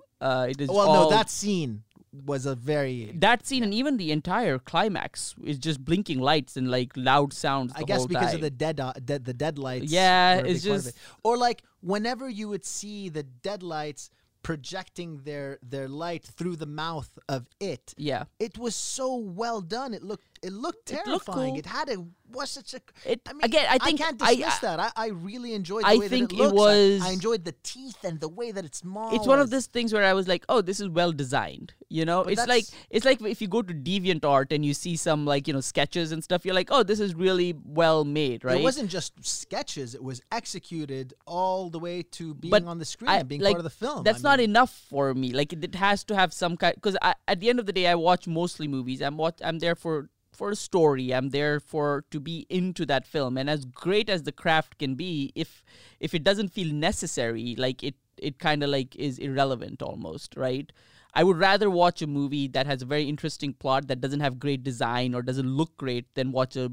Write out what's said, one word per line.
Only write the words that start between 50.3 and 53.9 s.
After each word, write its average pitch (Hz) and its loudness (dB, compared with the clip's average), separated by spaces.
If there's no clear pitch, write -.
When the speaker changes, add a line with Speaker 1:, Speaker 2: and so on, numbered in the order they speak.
Speaker 1:
for 202 -6
a 208 -4
story. 139 2
I'm 131 0
there 147 0
for, 147 -2
to 151 -6
be 160 -10
into 180 -2
that 131 0
film. 131 -2
And 139 -2
as 147 -2
great 196 -2